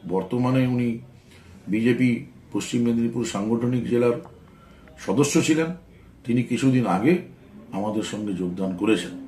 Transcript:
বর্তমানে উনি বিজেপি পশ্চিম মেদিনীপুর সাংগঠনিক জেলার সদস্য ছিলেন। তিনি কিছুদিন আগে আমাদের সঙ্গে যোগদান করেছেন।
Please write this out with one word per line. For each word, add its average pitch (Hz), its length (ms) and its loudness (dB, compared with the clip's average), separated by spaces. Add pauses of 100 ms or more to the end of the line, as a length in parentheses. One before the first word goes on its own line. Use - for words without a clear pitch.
বর্তমানে 123 580 0
উনি 123 220 0 (800)
বিজেপি 120 420 2 (420)
পশ্চিম 107 300 -2
মেদিনীপুর 117 420 0
সাংগঠনিক 117 680 -2
জেলার 120 260 2 (880)
সদস্য 127 360 2
ছিলেন। 160 260 2 (560)
তিনি 120 180 0
কিছুদিন 127 440 2
আগে 101 260 2 (600)
আমাদের 104 300 -4
সঙ্গে 104 300 -6
যোগদান 92 440 -4
করেছেন। 101 380 0 (140)